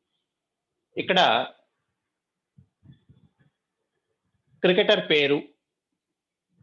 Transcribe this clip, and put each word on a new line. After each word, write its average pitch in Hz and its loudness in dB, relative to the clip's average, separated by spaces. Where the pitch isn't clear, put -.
ఇక్కడ 185 -2
క్రికెటర్ 196 2
పేరు, 147 2